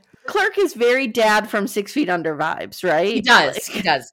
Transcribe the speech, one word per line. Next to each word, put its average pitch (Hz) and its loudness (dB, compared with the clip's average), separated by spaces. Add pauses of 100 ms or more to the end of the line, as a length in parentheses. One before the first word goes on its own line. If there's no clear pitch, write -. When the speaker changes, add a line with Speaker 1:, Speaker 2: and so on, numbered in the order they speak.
(240)
Speaker 1:
The - -10
clerk 403 0
is 381 0
very 247 0
Dad 214 2
from 202 -2
Six 196 -6
Feet 226 0
Under 165 -2
vibes, - -6
right? 170 2
Speaker 2:
He 240 0
does. 202 4
Speaker 1:
Like - -6 (120)
Speaker 2:
He 220 -4
does. 147 0